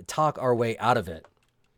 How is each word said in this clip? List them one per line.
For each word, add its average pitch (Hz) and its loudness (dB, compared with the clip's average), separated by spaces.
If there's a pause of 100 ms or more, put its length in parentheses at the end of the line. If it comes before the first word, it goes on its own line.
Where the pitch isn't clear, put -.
talk 156 0
our 127 2
way 117 0
out 120 2
of 92 -2
it. 80 -12 (520)